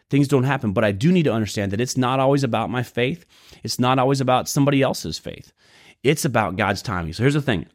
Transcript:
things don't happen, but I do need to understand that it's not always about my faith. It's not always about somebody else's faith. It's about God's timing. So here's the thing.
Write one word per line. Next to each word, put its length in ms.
things 200
don't 160
happen, 280
but 120
I 80
do 200
need 120
to 80
understand 400
that 80
it's 160
not 240
always 240
about 260
my 120
faith. 440
It's 160
not 200
always 240
about 260
somebody 320
else's 380
faith. 340
It's 220
about 320
God's 240
timing. 320
So 100
here's 120
the 80
thing. 320